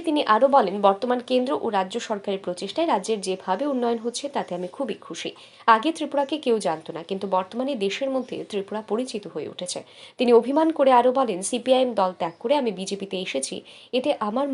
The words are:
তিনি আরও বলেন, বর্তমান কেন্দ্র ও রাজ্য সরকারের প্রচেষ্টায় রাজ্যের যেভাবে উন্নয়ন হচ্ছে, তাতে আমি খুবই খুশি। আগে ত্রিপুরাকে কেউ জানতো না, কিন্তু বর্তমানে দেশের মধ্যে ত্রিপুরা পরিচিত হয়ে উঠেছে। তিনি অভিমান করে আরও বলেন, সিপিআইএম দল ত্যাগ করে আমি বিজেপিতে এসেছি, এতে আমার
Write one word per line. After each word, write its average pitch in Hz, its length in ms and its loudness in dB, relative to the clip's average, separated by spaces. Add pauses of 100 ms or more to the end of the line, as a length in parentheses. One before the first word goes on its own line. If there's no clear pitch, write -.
তিনি 294 140 2 (140)
আরও 240 200 6
বলেন, 202 200 4 (120)
বর্তমান 240 320 2 (100)
কেন্দ্র 254 220 2 (120)
ও - 20 -4 (120)
রাজ্য 190 180 -2 (120)
সরকারের 196 380 -4
প্রচেষ্টায় 202 480 -4
রাজ্যের 220 340 -2
যেভাবে 185 360 -2 (100)
উন্নয়ন 233 320 0
হচ্ছে, 240 200 -6 (100)
তাতে 202 240 -4
আমি 180 160 -6
খুবই 233 300 -6
খুশি। - 260 -10 (440)
আগে 226 220 2
ত্রিপুরাকে 285 380 -2 (100)
কেউ 233 120 4 (100)
জানতো 160 300 -4
না, 160 120 -8
কিন্তু 190 160 -4 (100)
বর্তমানে 233 380 -2 (120)
দেশের 269 300 -2
মধ্যে 247 220 -6 (120)
ত্রিপুরা 208 320 -6 (100)
পরিচিত 233 320 -4 (100)
হয়ে 147 200 -8
উঠেছে। - 260 -8 (380)
তিনি 240 220 4
অভিমান 277 280 2 (100)
করে 262 220 6
আরও 254 200 6
বলেন, 220 200 0 (100)
সিপিআইএম 254 500 2
দল 185 200 2
ত্যাগ 165 240 -4
করে 233 180 2
আমি 233 180 0
বিজেপিতে 190 460 -6
এসেছি, - 300 -6 (420)
এতে 254 120 2 (180)
আমার 254 260 0